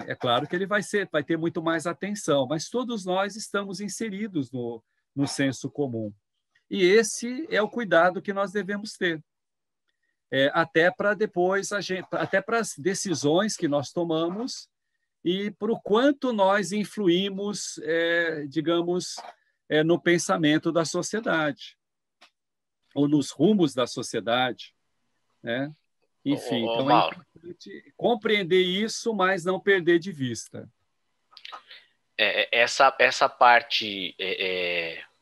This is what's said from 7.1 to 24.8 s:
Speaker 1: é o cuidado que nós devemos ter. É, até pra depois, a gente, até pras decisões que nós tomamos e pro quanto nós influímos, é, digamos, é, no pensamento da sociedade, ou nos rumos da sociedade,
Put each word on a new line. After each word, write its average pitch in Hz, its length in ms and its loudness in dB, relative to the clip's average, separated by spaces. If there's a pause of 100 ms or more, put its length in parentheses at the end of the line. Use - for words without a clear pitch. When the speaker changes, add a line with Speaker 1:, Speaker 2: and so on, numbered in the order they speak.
Speaker 1:
é 190 120 0
o 214 80 -2
cuidado 180 520 2
que 202 120 -6
nós 196 180 -2
devemos 202 420 -6
ter. 165 300 -4 (1040)
É, 135 240 2
até 165 380 4
pra 202 220 0
depois, 190 580 0
a 202 80 -2
gente, 185 320 -6
até 175 300 0
pras 226 360 -2
decisões 170 800 0
que 170 120 -4
nós 143 240 -2
tomamos 175 760 -4 (560)
e 190 280 -2
pro 208 280 -4
quanto 262 540 2
nós 196 380 2
influímos, 196 1120 -2
é, 165 640 0
digamos, 170 680 -2 (540)
é, 151 140 4
no 170 160 4
pensamento 165 720 2
da 165 120 2
sociedade, 165 920 -4 (1160)
ou 143 140 2
nos 143 240 2
rumos 180 420 4
da 123 140 0
sociedade, 120 880 -4 (640)